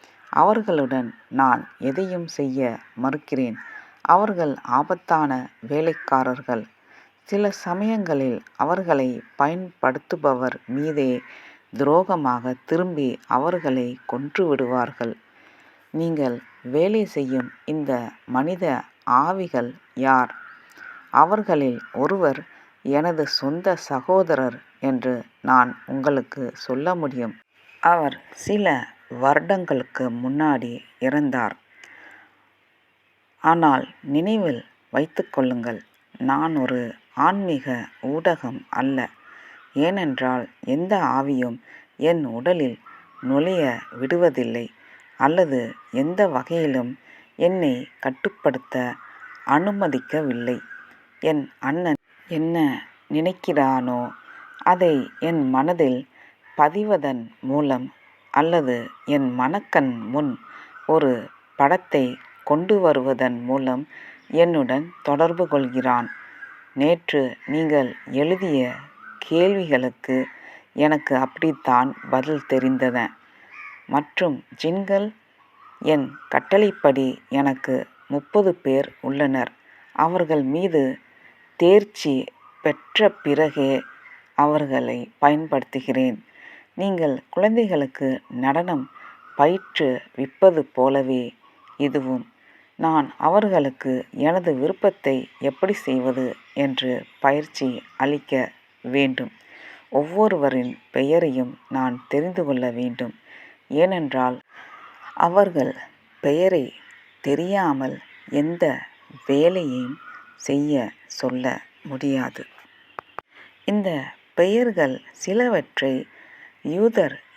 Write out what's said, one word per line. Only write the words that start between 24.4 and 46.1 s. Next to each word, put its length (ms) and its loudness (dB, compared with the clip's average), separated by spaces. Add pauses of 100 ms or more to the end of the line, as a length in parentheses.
என்று 420 -2 (200)
நான் 340 4 (100)
உங்களுக்கு 680 -2
சொல்ல 380 -2
முடியும். 400 -6 (480)
அவர் 380 2 (180)
சில 480 0 (300)
வருடங்களுக்கு 1000 0
முன்னாடி 640 -2 (200)
இறந்தார். 560 0 (1900)
ஆனால் 440 4 (200)
நினைவில் 560 0 (300)
வைத்துக்கொள்ளுங்கள், 880 -2 (340)
நான் 420 0
ஒரு 380 -2 (240)
ஆன்மீக 680 0 (180)
ஊடகம் 640 -2
அல்ல. 380 -2 (640)
ஏனென்றால் 720 -2 (200)
எந்த 420 0
ஆவியும் 500 0 (400)
என் 300 0
உடலில் 500 -2 (440)
நுழைய 580 0 (120)
விடுவதில்லை 800 0 (480)
அல்லது 560 2 (180)
எந்த 340 2